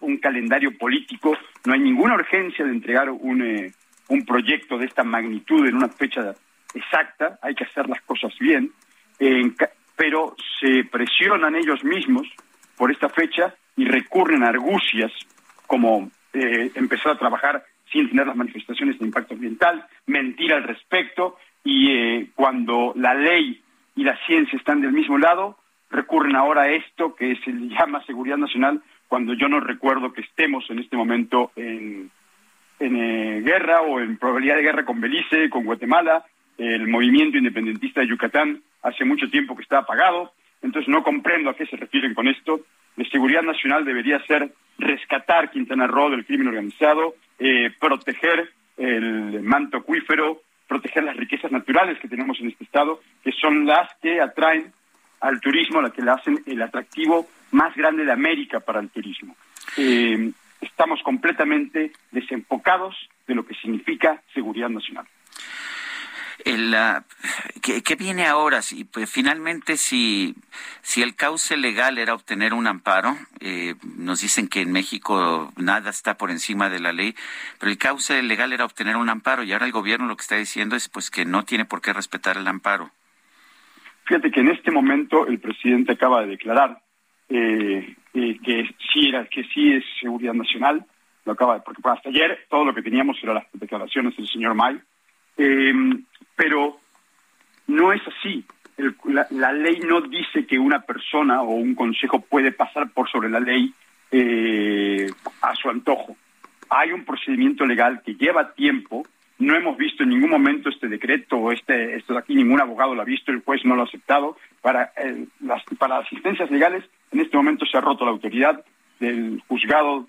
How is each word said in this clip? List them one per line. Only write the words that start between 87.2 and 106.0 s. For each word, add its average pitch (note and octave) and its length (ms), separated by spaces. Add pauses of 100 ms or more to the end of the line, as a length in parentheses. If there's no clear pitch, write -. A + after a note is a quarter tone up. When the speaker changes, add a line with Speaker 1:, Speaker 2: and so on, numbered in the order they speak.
Speaker 1:
eh, G#2+ 640 (200)
eh, A#2 300
que A#2 240 (240)
sí D3 160
era, B2+ 180
que B2+ 180
sí D3 280
es C3 120 (160)
seguridad A#2+ 340
nacional, B2 500 (400)
lo G#2+ 80
acaba B2 220
de, G#2+ 60
porque - 240
hasta B2+ 240
ayer D#3 420
todo D3 140
lo C3+ 100
que A2 80
teníamos C3 400
era A2 120
las G#2+ 180
declaraciones G#2+ 640
del G#2+ 120
señor A2+ 260
May, B2+ 260 (560)
eh, C3+ 360 (640)
pero D3 440 (920)
no F#3+ 240
es G#3 140
así. F3+ 380 (320)
El, C3+ 280
la, C#3 260
la C3 220
ley E3 280
no E3+ 200
dice - 460
que C3 120
una C#3 220
persona C3 600
o A2+ 120
un A#2+ 200
consejo B2 460
puede C3+ 320
pasar C#3 380
por B2 180
sobre A2 220
la A2+ 80
ley, B2+ 340 (380)
eh, G#2 1000 (300)
a A#2+ 140
su B2 160
antojo. B2 460 (520)